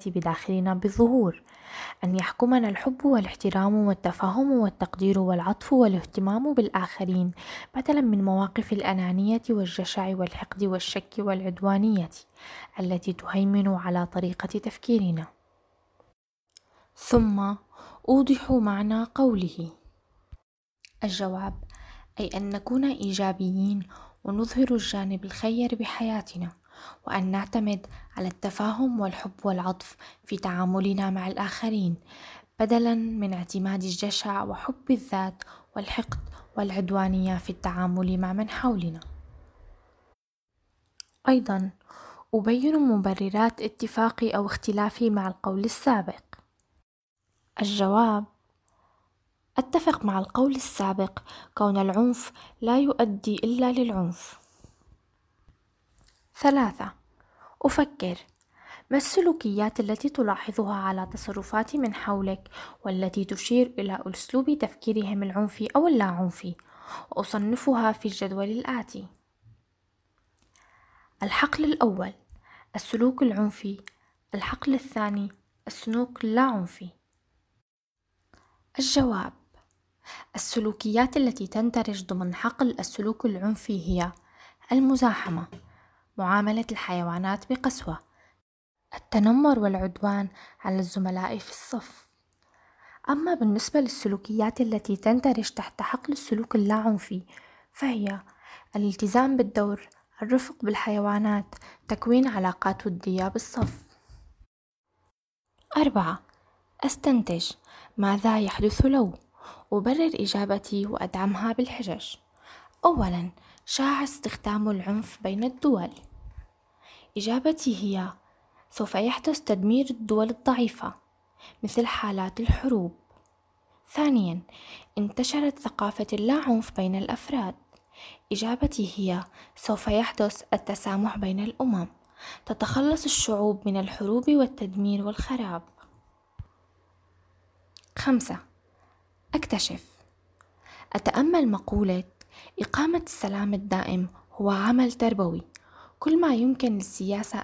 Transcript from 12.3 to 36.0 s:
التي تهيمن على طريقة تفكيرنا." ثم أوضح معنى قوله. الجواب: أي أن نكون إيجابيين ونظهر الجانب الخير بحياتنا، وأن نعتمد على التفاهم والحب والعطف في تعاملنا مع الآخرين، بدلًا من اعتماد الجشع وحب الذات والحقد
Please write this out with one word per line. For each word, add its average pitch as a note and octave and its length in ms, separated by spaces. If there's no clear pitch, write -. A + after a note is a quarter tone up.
التي F3+ 340
تهيمن G3 540
على F3+ 380
طريقة F3+ 420
تفكيرنا." G3+ 800
ثم G#3 600
أوضح C4 420
معنى G#3+ 520
قوله. F#3 680
الجواب: F#3+ 600
أي G3 80
أن G3+ 220
نكون A#3+ 360
إيجابيين F#3+ 1000
ونظهر A3+ 480
الجانب G3 540
الخير A3+ 500
بحياتنا، G#3 760
وأن F#3 240
نعتمد G3+ 560
على F#3 100
التفاهم G#3+ 720
والحب F#3+ 320
والعطف F#3 520
في G3+ 120
تعاملنا F#3+ 720
مع F#3+ 180
الآخرين، G3 680
بدلًا A#3 360
من A3 380
اعتماد F#3 500
الجشع G3+ 600
وحب G3+ 480
الذات F#3+ 520
والحقد - 440